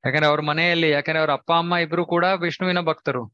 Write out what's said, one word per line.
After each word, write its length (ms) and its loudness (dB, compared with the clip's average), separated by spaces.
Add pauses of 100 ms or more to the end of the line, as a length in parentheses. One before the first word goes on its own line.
ಯಾಕಂದ್ರೆ 220 0
ಅವ್ರ 140 2
ಮನೆಯಲ್ಲಿ, 500 0
ಯಾಕಂದ್ರೆ 280 0
ಅವ್ರ 140 0
ಅಪ್ಪ 200 -2
ಅಮ್ಮ 240 2
ಇಬ್ರು 300 -2
ಕೂಡ 180 0
ವಿಷ್ಣುವಿನ 560 0
ಭಕ್ತರು. 540 -4